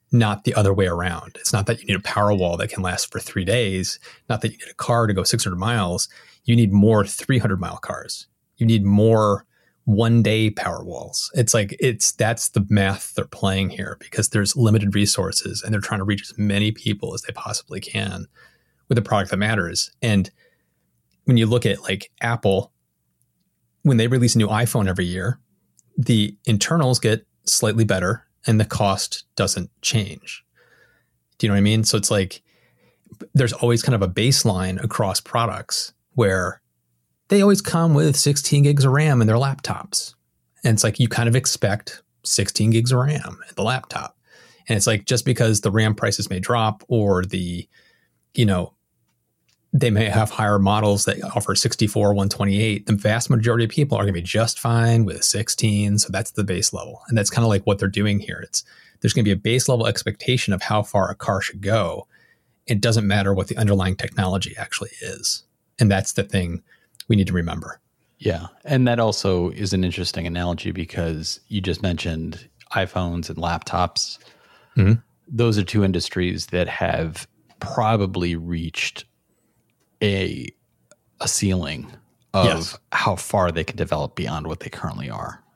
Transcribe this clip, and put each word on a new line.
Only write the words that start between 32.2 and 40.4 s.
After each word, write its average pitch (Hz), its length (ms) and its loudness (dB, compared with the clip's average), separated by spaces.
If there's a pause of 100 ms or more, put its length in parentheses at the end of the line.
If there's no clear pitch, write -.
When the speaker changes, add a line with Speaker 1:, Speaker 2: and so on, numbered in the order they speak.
Speaker 1:
there's 127 200 2
always 120 280 2
kind 127 120 2
of 101 80 2
a 92 60 2
baseline 92 760 0
across - 380 -2
products - 760 -4 (200)
where 95 460 2 (680)
they 202 140 6
always 196 180 6
come 170 340 2
with 147 220 4
sixteen 143 460 2
gigs 143 220 6
of 131 80 4
ram 143 280 4
in 110 60 6
their 110 100 4
laptops. - 800 -4 (500)